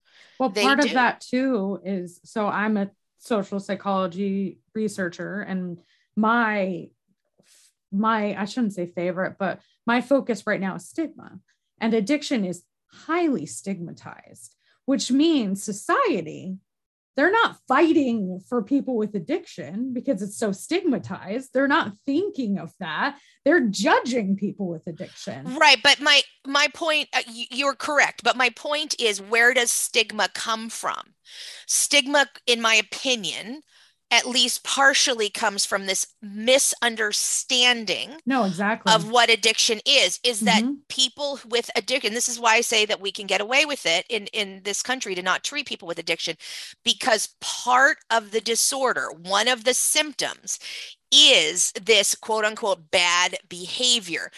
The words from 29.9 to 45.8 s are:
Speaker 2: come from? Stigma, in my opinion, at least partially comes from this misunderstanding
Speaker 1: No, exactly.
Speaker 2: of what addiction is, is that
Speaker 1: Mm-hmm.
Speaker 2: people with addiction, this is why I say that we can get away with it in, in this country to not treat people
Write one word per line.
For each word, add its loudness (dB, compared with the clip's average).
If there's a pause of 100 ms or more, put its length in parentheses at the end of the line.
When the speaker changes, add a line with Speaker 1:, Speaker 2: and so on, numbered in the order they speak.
Speaker 2:
come -6
from? -8 (540)
Stigma, 2 (200)
in 4
my 2
opinion, -4 (520)
at 4
least 0
partially 2
comes -2
from -4
this -2 (140)
misunderstanding 0 (140)
Speaker 1:
No, 2
exactly. 0
Speaker 2:
of 2
what 4
addiction 2
is, 2
is -2
that 4
Speaker 1:
Mm-hmm. -2 (160)
Speaker 2:
people -4 (100)
with -2
addiction, -2
this -2
is -8
why 4
I 4
say 2
that -4
we -6
can -10
get 0
away 2
with -6
it 0
in, -6
in -8
this -4
country -6
to -6
not 0
treat -6
people -12